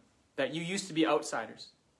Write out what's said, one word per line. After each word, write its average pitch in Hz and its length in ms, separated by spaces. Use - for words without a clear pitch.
that 135 180
you 165 80
used 185 260
to 156 60
be 160 120
outsiders. 151 600